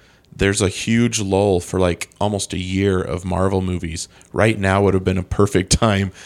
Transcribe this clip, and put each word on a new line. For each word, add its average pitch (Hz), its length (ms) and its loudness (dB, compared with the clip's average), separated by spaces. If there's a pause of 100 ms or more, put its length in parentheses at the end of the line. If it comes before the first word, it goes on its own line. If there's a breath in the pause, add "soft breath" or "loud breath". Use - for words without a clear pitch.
(340 soft breath)
there's 98 260 2
a 98 80 2
huge 113 520 0
lull 95 400 2
for, - 200 -6
like, 87 300 -2 (100)
almost 101 320 -2
a 92 60 -6
year 95 420 0
of 90 240 -6
Marvel 92 380 0
movies. 85 440 -6 (280 soft breath)
Right 110 240 2
now 95 240 2
would 98 120 4
have 92 100 0
been 92 140 0
a 90 40 -4
perfect 95 500 0
time 98 400 0 (140)